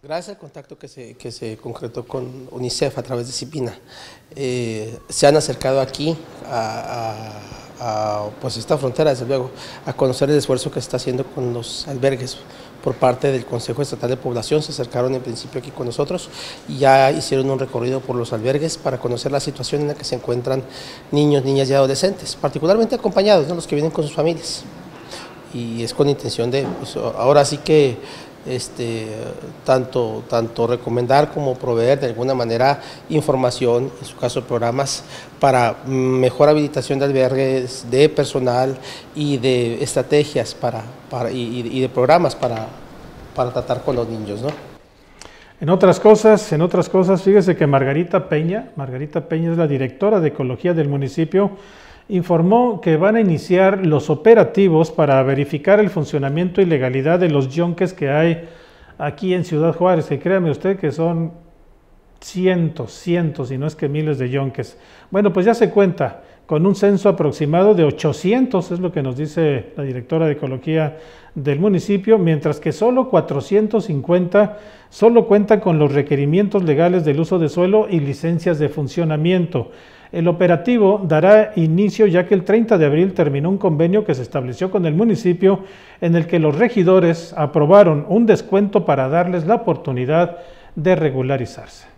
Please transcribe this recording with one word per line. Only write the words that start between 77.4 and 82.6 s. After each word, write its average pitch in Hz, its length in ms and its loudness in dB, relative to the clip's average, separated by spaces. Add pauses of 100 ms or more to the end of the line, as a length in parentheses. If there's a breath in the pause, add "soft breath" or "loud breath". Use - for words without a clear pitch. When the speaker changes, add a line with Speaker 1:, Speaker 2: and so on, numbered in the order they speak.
Speaker 2:
suelo 185 420 2
y 170 120 2
licencias 165 580 -2
de 147 80 0
funcionamiento. 156 1040 -2 (400 loud breath)
El 170 160 0
operativo 190 760 2
dará 180 520 6
inicio 185 500 2
ya 180 220 2
que 208 80 4
el 180 80 0
treinta 220 340 2